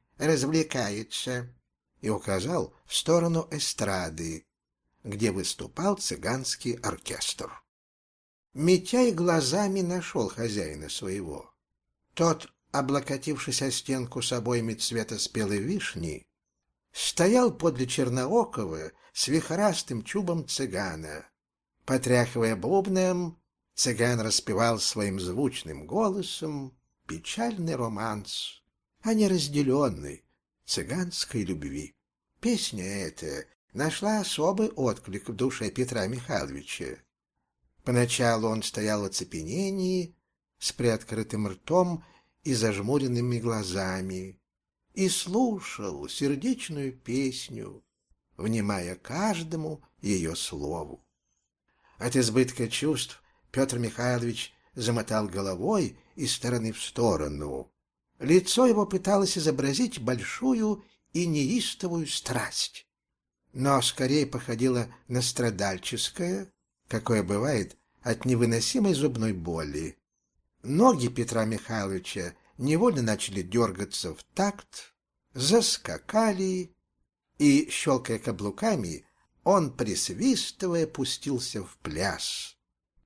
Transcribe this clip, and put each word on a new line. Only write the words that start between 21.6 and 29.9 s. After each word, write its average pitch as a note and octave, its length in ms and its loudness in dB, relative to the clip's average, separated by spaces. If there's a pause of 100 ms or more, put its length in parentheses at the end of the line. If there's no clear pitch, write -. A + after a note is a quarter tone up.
Потряхивая B2 720 2
бубном, F#3 840 2 (360)
цыган A#2+ 460 2
распевал A2 580 2
своим G2 420 -2
звучным F#2 640 -4
голосом E3 880 -2 (300)
печальный E3+ 680 -4
романс A2 840 -4 (400)
о A3+ 120 2
неразделенной C#3+ 1120 2 (420)